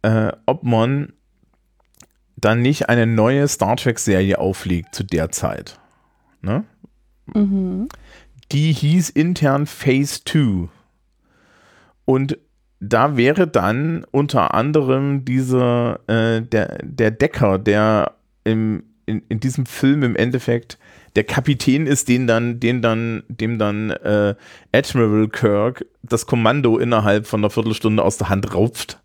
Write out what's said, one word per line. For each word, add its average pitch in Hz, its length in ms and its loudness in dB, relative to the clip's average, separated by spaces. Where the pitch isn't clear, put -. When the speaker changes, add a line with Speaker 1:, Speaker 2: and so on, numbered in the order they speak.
Speaker 1:
äh, 110 280 2
ob 131 160 0
man 120 500 0
dann 113 260 2
nicht 139 260 0
eine 117 180 4
neue 117 420 2
Star 107 280 0
Trek-Serie 98 640 0
auflegt 90 560 -4
zu - 100 -6
der 82 260 -2
Zeit. - 480 -8
Ne? 127 240 -4
Speaker 2:
Mhm. 196 540 0
Speaker 1:
Die 151 200 2
hieß 156 380 0
intern 147 560 0
Phase 139 580 0
Two. 101 440 0
Und 135 340 0
da 117 360 2
wäre 147 300 4
dann 127 640 0
unter 139 440 0
anderem 139 720 0
dieser, 127 840 0
äh, 113 340 0
der, 113 400 -2
der 113 280 0
Decker, 110 480 0
der 107 560 2
im, 110 400 -2
in, 107 220 -6
in 110 120 -4
diesem 131 260 -4
Film 139 360 0
im 120 140 0
Endeffekt 120 640 -2
der 107 80 2
Kapitän 135 640 0
ist, 143 220 0
den 123 180 2
dann, 117 340 0
den 120 200 0
dann, 113 480 -2
dem 117 300 -4
dann, 104 320 -2
äh, 104 440 0
Admiral 110 560 2
Kirk 110 560 -2
das 117 240 -2
Kommando 120 520 2
innerhalb 107 480 2
von 110 140 -2
einer 104 100 0
Viertelstunde 110 520 0
aus 101 140 0
der 92 140 -4
Hand 98 240 -2
rauft. - 500 -2